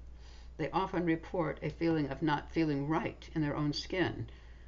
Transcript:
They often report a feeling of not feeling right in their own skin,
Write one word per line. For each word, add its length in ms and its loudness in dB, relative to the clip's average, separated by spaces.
They 140 0
often 340 2
report 560 0
a 80 0
feeling 400 2
of 120 -4
not 300 2
feeling 360 2
right 480 0
in 60 2
their 140 2
own 180 2
skin, 540 0